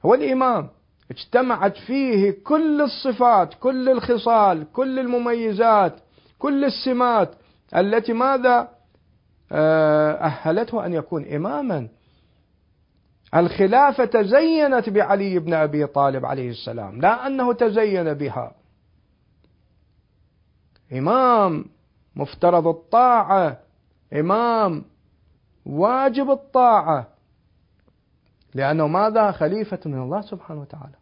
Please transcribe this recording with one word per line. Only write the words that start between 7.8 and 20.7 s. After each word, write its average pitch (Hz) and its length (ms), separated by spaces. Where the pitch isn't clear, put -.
ماذا؟ 247 560
آه، 151 600
أهلته 175 760
أن 175 60
يكون 156 420
إمامًا. 185 540
الخلافة 233 680
تزينت 262 840
بعلي 196 500
بن 165 160
أبي 151 320
طالب 139 400
عليه 131 240
السلام، 113 500
لا 233 260
أنه 262 260
تزين 202 640
بها. 127 400